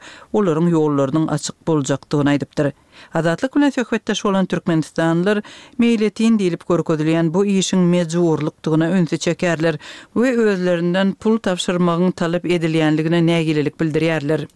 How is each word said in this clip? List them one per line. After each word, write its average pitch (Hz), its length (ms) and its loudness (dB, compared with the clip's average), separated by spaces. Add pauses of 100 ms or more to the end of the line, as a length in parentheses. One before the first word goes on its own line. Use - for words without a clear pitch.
(340)
olaryň 175 400 2
ýollarynyň 151 560 2
açyk - 380 -6
boljakdygyny 147 640 0
aýdypdyr. 143 420 -2 (420)
Azatlyk 170 420 -2
bilen 285 140 2
söhbetdeş 226 560 -4
bolan 196 200 0
türkmenistanlylar 170 960 0 (380)
meýletin 226 600 2
diýilip 175 280 -2
görkezilýän 165 680 0
bu 202 120 2
işiň 190 320 0
mejburlukdygyna 165 1120 0
ünsü 170 280 0
çekerler 165 600 -2 (360)
we 240 240 0
özlerinden 180 760 0
pul 220 240 0
tapşyrmagyň 180 720 0
talap 170 340 -2
edilýänligine 160 800 0
nägilelik 160 540 0
bildirýärler. 156 760 -2